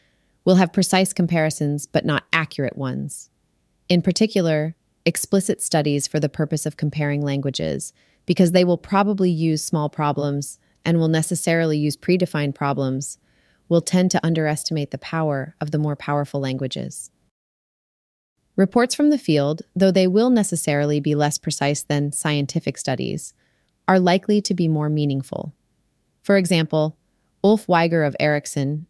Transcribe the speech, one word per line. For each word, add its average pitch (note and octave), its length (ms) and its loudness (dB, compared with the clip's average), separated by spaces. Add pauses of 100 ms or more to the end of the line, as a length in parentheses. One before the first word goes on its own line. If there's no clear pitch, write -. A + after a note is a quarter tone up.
(440)
We'll F3+ 120 6
have F3+ 180 4
precise F#3+ 400 2
comparisons, D#3 720 0
but - 180 -2
not D3 260 -2
accurate D3 460 -2
ones. C3+ 540 -8 (580)
In F3 140 2
particular, E3 720 0 (320)
explicit - 560 0
studies D3 440 0
for D#3 140 -2
the D3 80 0
purpose D3+ 380 -4
of D3+ 100 -6
comparing D3 460 -2
languages, C3+ 720 -4 (320)
because F3 260 4
they F3+ 100 6
will F3 140 4
probably G3 540 0
use D#3+ 340 0
small D3+ 240 -2
problems C#3+ 720 -4 (260)
and E3+ 140 2
will D#3+ 100 2
necessarily D#3+ 680 0
use D3 180 -2
predefined D#3+ 580 0
problems, C#3 600 -4 (500)
will E3+ 140 4
tend F3+ 300 2
to - 120 0
underestimate D#3 680 -2
the C#3 80 -10
power D3+ 600 -4
of D3+ 120 -6
the D#3 80 -2
more D3 180 -2
powerful C#3+ 420 -4
languages. C3 720 -6 (1500)
Reports A#3+ 380 2
from D4 140 2
the D4 80 4
field, D3+ 460 0 (120)
though F#3+ 160 4
they F#3 160 4
will G#3+ 220 2
necessarily D3+ 720 0
be D3 140 0
less D3 240 0
precise C#3+ 440 -2
than C#3+ 300 -2
scientific D3 640 -2
studies, - 560 -6 (540)
are F#3+ 120 4
likely F#3+ 440 2
to - 100 -4
be F3 160 0
more D3+ 220 0
meaningful. D3 640 -4 (640)
For G3+ 160 2
example, D#3+ 600 0 (440)
Ulf G#3 260 4
Weiger E3 380 4
of C#3 140 -2
Ericsson D3 680 -2